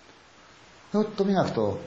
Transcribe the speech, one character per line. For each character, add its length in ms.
ふ 120
っ 20
と 200
目 80
が 100
開 80
く 40
と、 320